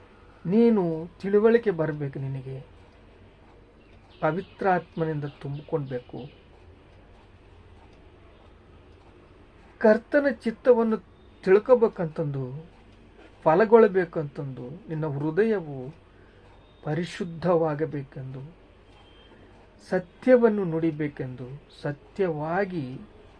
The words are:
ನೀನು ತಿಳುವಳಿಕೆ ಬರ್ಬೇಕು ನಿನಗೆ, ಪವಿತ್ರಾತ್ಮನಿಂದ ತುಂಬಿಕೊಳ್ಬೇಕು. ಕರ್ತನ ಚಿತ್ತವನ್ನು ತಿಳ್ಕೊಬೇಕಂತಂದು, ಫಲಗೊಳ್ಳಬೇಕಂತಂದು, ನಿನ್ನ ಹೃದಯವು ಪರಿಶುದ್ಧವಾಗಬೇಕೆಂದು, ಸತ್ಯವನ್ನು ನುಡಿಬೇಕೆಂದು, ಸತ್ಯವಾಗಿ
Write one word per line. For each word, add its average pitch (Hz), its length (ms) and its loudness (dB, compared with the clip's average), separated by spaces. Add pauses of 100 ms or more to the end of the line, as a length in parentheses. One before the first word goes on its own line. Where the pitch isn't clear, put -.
(500)
ನೀನು 185 580 2 (120)
ತಿಳುವಳಿಕೆ 214 500 2
ಬರ್ಬೇಕು 151 480 -4
ನಿನಗೆ, 135 480 -10 (1500)
ಪವಿತ್ರಾತ್ಮನಿಂದ 165 1040 -2
ತುಂಬಿಕೊಳ್ಬೇಕು. 143 1080 -8 (3500)
ಕರ್ತನ 233 540 4
ಚಿತ್ತವನ್ನು 226 720 2 (400)
ತಿಳ್ಕೊಬೇಕಂತಂದು, 170 1200 2 (760)
ಫಲಗೊಳ್ಳಬೇಕಂತಂದು, 165 1500 2
ನಿನ್ನ 156 180 -6
ಹೃದಯವು 151 880 -4 (880)
ಪರಿಶುದ್ಧವಾಗಬೇಕೆಂದು, 156 1700 -4 (1300)
ಸತ್ಯವನ್ನು 214 760 2
ನುಡಿಬೇಕೆಂದು, 147 1000 -6 (200)
ಸತ್ಯವಾಗಿ 160 1160 -4 (400)